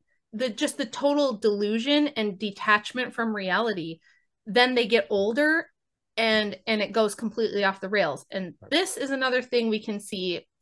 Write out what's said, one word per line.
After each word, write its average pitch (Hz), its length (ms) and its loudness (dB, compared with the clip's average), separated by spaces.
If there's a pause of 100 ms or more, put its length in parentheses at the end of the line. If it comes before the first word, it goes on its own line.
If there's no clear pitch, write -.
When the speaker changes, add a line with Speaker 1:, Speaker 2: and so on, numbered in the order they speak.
(320)
Speaker 1:
the, 233 180 -4
just 277 280 -4
the 269 80 -2
total 277 500 0
delusion 226 680 2 (100)
and 208 220 -2
detachment 247 760 0
from 226 220 -2
reality, 185 640 -2 (480)
then 247 300 4
they 240 100 2
get 220 240 2
older 285 560 2 (500)
and, 220 400 2 (120)
and 220 120 2
it 202 120 -4
goes 214 240 2
completely 208 480 -2
off 196 160 0
the 190 80 -8
rails. 180 420 0
And 185 320 -8
Speaker 2:
Right. - 80 -10
Speaker 1:
this 339 260 0
is 269 140 -4
another 262 320 0
thing 240 260 0
we 214 140 0
can 208 160 -6
see 185 480 -4 (160)